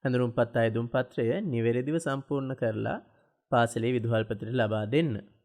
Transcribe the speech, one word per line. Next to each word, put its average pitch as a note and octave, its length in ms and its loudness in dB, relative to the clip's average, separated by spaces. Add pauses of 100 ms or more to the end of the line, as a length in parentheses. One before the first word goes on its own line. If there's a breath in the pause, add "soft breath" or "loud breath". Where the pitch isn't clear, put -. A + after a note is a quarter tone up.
හැඳුනුම්පත් B2 520 0
අයදුම් A#2 320 2
පත්‍රය B2+ 380 -2 (180)
නිවැරදිව B2+ 540 0
සම්පූර්ණ C#3 580 -2
කරලා A2+ 420 -2 (540 soft breath)
පාසලේ A#2 400 2
විදුහල්පතිට A2+ 600 -2
ලබා G#2+ 320 0
දෙන්න. C#3+ 260 0 (340)